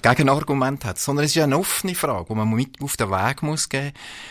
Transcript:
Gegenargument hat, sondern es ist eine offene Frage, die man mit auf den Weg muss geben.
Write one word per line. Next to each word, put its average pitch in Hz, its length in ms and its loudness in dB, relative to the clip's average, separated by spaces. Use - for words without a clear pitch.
Gegenargument 139 800 2
hat, 104 140 -4
sondern 143 280 0
es 143 100 0
ist 160 80 4
eine 139 120 4
offene 185 380 -2
Frage, 120 360 -2
die 110 40 -4
man 110 160 2
mit 120 320 -2
auf 139 160 -6
den 104 140 0
Weg 101 320 0
muss 151 260 -4
geben. 139 240 -4